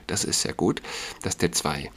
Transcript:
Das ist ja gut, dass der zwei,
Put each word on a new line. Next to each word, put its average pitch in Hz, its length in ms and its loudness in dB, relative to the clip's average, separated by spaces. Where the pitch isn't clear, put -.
Das - 180 0
ist - 200 2
ja - 80 0
gut, - 280 2
dass - 160 -2
der 85 160 2
zwei, 71 440 0